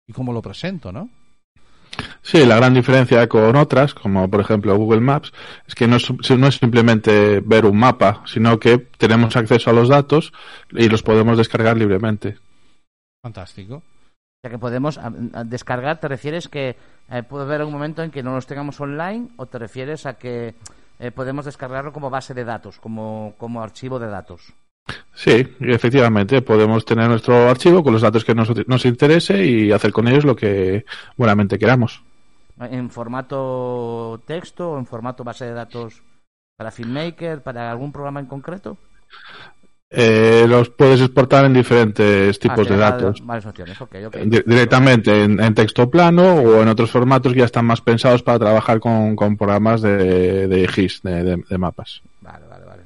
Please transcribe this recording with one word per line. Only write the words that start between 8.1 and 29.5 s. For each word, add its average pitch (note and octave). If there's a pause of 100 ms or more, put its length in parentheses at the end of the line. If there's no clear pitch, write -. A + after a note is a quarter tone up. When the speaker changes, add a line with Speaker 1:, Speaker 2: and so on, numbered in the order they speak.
Speaker 2:
sino A2+
que A#2+
tenemos A2+
acceso A#2+
a A#2
los A#2
datos C#3+ (400)
y A2+
los A2
podemos A2
descargar A2+
libremente. G#2+ (840)
Speaker 1:
Fantástico. G#2
Speaker 3:
O -
sea, A#2+
que B2
podemos, B2+
a, A#2 (220)
a A#2
descargar, B2
¿te D#3
refieres D3
que, C3+ (340)
eh, B2
puede C#3
haber D3
un D3+
momento D3+
en E3
que C3+
no B2+
los B2+
tengamos C#3+
online E3+
o B2+
te B2
refieres C3
a C3
que, A#2+ (460)
eh, A#2+
podemos C3+
descargarlo C#3
como C#3
base C3
de B2
datos, G#2+
como, A2
como A#2
archivo B2+
de A#2
datos? F#2 (600)
Speaker 2:
Sí, B2 (140)
efectivamente, A#2+
podemos A2
tener A2+
nuestro A#2+
archivo F3
con C3+
los A2
datos A2
que A2+
nos, A2+ (180)
nos B2+
interese E3
y G#2+